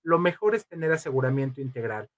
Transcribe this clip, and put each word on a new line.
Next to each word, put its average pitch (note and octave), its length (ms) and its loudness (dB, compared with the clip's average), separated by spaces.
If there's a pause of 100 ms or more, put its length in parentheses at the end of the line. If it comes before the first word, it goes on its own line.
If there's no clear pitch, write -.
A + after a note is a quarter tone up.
lo E3 160 4
mejor F3+ 360 2
es A3 120 -4
tener D#3+ 240 -2
aseguramiento C3+ 680 0
integral, A2+ 580 -6